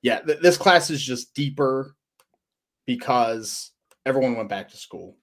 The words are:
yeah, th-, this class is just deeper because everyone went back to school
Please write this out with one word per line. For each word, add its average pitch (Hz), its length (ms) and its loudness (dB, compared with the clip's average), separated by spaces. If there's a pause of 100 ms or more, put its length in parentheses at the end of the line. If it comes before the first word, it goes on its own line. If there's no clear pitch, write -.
yeah, 120 180 0
th-, 151 200 -2
this 175 180 6
class 175 320 4
is 143 140 -4
just 127 320 -8
deeper 139 600 -2 (880)
because 117 880 -2 (340)
everyone 131 300 0
went 107 140 -6
back 98 200 -6
to - 80 -20
school 87 460 -18